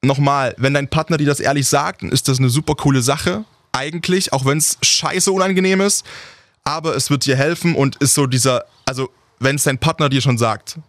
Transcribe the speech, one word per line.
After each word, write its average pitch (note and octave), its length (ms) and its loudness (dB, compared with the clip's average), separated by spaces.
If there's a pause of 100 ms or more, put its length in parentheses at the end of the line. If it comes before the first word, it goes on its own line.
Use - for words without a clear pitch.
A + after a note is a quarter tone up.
nochmal, C#3 560 0
wenn C3+ 160 0
dein C#3 140 -2
Partner D#3 300 -2
dir D3 100 0
das C#3+ 140 0
ehrlich C#3 260 0
sagt, D3+ 340 -2
dann - 80 -8
ist - 200 -2
das C3 100 2
eine C3 100 4
super D3 260 0
coole C3+ 260 2
Sache, F3+ 440 -2 (260)
eigentlich, E3 600 -2
auch C3 120 -2
wenn's D3 360 0
scheiße F3+ 500 0
unangenehm F#3+ 500 2
ist, G3+ 240 0 (580)
aber D#3 320 -4
es C3 140 -2
wird C#3+ 160 0
dir C3+ 100 2
helfen E3 400 0
und C#3 220 0
ist - 160 2
so C#3+ 120 2
dieser, B2 400 0 (200)
also C3 240 -4 (300)
wenn's C3+ 240 0
dein C3 140 0
Partner D#3 320 0
dir C3 120 2
schon B2 160 2
sagt A2 520 -2